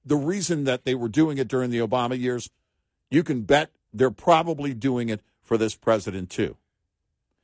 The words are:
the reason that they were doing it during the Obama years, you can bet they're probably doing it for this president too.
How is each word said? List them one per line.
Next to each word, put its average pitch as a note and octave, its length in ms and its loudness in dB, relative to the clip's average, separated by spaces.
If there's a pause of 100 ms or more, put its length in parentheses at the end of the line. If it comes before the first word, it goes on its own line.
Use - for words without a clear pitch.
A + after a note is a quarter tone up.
the C#3 100 2
reason D#3+ 480 -2
that B2+ 220 -2
they C3 100 0
were A#2+ 140 -4
doing D3+ 280 2
it B2+ 120 -2
during B2+ 200 0
the A#2 100 0
Obama A#2+ 380 0
years, B2 320 -4 (640)
you D#3 120 2
can C3 180 -4
bet C#3+ 300 2 (220)
they're B2 160 2
probably D#3+ 640 0
doing A#2+ 360 -2
it G#2+ 100 -4 (220)
for A#2 160 0
this G#2+ 180 0
president G2 540 -2
too. - 260 -4 (880)